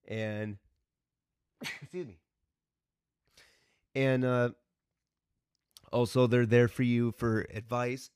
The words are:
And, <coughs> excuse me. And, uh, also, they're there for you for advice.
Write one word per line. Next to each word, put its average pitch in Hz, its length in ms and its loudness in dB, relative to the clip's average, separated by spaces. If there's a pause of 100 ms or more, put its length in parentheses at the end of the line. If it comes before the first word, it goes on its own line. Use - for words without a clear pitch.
And, 107 500 -6 (540)
<coughs> - 500 -20
excuse 175 460 -12
me. 87 100 -20 (1800)
And, 131 300 2
uh, 123 260 2 (1400)
also, 123 340 2
they're 120 200 2
there 120 200 6
for - 160 -2
you 120 300 2
for 113 420 -2
advice. 123 600 -6